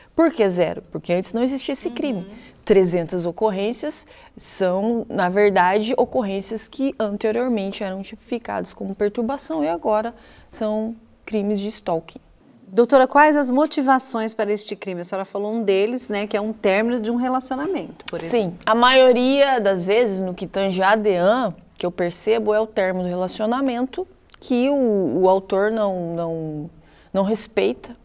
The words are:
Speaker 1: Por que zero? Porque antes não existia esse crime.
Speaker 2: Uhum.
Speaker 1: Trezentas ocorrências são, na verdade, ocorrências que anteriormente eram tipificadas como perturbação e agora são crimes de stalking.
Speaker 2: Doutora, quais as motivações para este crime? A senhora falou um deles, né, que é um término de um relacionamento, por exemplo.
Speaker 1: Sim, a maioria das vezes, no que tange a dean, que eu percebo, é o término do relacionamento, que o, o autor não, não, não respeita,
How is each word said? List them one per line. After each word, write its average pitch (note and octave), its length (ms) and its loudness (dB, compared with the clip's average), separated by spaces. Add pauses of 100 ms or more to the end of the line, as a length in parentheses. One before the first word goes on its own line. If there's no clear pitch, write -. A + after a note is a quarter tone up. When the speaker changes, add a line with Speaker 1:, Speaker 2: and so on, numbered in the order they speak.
(140)
Speaker 1:
Por D#4+ 180 4
que G#3 160 2
zero? F3 320 0 (100)
Porque E3 220 -4
antes F3+ 220 -2
não A#3 80 0
existia C4 320 -2
esse - 160 -8
crime. A#3+ 300 -4
Speaker 2:
Uhum. G#3 440 -16
Speaker 1:
Trezentas F3+ 640 2
ocorrências G#3+ 800 -4 (300)
são, G3 720 -2
na F3+ 200 0
verdade, G3+ 680 2
ocorrências G#3+ 720 -2
que - 320 -4
anteriormente G#3+ 880 -2
eram F#3+ 180 -8
tipificadas G#3 720 -8
como G3 220 -10
perturbação B3 680 -4
e D4 60 0
agora A#3 460 -2 (360)
são A3 460 -4 (280)
crimes G#3 360 -2
de G3+ 80 -6
stalking. E3+ 500 -6 (480)
Speaker 2:
Doutora, A#3+ 400 6
quais D4 300 6
as C#4 140 2
motivações C4 840 0
para G#3 160 -2
este G#3 240 -4
crime? F3+ 280 -8
A - 20 -8
senhora F#3+ 200 -6
falou G3+ 280 -6
um A3+ 100 -2
deles, G#3 460 0
né, G#3 180 -2
que G#3 100 -4
é G3 40 0
um A3 120 -4
término A3 460 2
de G#3+ 100 -4
um A#3+ 80 -2
relacionamento, B3+ 920 -4
por F3 120 -8
exemplo. F3 340 0
Speaker 1:
Sim, F3 140 -12
a G#3+ 80 4
maioria B3+ 840 6
das G3 260 0
vezes, G#3 320 2
no F#3 160 -4
que F#3 140 -8
tange F#3+ 340 -2
a G3 140 4
dean, G#3 580 2 (240)
que - 80 -4
eu F3 60 -2
percebo, G#3 600 -2
é G#3+ 60 2
o A3 80 0
término F#3 380 -2
do F3+ 60 -4
relacionamento, A#3+ 1000 -4 (320)
que B3 280 0
o, G#3 520 2
o F#3 80 6
autor F#3+ 420 2
não, F#3 460 -2
não, D#3+ 540 -6 (420)
não G3 100 0
respeita, G#3+ 840 -2